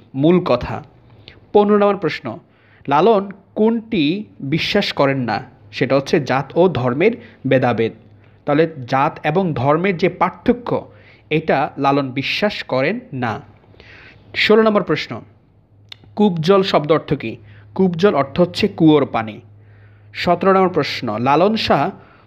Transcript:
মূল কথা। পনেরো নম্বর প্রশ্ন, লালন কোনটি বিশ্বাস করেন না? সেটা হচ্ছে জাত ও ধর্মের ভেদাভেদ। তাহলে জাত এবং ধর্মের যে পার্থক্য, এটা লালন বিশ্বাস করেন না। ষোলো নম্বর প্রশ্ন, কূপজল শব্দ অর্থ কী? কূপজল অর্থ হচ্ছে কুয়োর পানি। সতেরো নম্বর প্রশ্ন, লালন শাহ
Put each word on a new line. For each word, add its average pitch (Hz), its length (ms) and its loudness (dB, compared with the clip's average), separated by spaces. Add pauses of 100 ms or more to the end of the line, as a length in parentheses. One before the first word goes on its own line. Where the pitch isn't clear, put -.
(140)
মূল 160 300 4
কথা। 120 380 -4 (720)
পনেরো 208 260 4
নম্বর 202 180 2
প্রশ্ন, 147 420 -8 (500)
লালন 190 420 2 (240)
কোনটি 214 680 -2 (160)
বিশ্বাস - 520 -2
করেন 135 260 0
না? 113 260 -4 (280)
সেটা 135 240 0
হচ্ছে 143 240 0
জাত 135 340 -2
ও 180 140 4
ধর্মের 139 440 0 (340)
ভেদাভেদ। 123 460 0 (520)
তাহলে 147 200 2 (240)
জাত 143 360 0
এবং 160 300 0
ধর্মের 156 420 0
যে 175 120 0
পার্থক্য, - 800 -2 (420)
এটা 156 480 0
লালন 139 320 2
বিশ্বাস 139 520 -4
করেন 151 380 -2 (120)
না। 123 280 -6 (960)
ষোলো 220 260 4
নম্বর 214 200 2
প্রশ্ন, 147 380 -6 (960)
কূপজল 190 460 2
শব্দ 165 300 0
অর্থ 151 220 0
কী? 113 220 -8 (380)
কূপজল 190 400 2
অর্থ 139 260 -2
হচ্ছে 175 280 0
কুয়োর 151 380 4
পানি। 110 340 -8 (720)
সতেরো 180 400 0
নম্বর 190 160 4
প্রশ্ন, 135 500 -4
লালন 151 380 2
শাহ 180 340 0 (360)